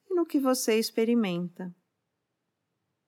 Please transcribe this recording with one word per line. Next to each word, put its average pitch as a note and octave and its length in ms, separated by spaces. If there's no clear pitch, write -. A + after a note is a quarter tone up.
e F#4+ 60
no E4+ 100
que D4+ 140
você B3+ 400
experimenta. F#3+ 960